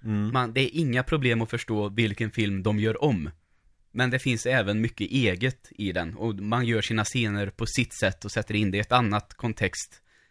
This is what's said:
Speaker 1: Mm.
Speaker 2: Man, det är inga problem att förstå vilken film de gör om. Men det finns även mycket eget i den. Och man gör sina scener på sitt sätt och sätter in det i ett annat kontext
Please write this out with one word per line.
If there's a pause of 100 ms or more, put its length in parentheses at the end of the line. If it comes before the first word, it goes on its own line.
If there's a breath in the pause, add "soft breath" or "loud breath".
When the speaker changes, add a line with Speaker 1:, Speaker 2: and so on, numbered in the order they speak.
Speaker 1:
Mm.
Speaker 2:
Man,
det
är (100)
inga
problem
att
förstå
vilken
film
de
gör
om. (600)
Men
det
finns
även
mycket
eget
i
den.
Och
man
gör
sina
scener
på
sitt
sätt
och
sätter
in
det
i
ett
annat
kontext (300 soft breath)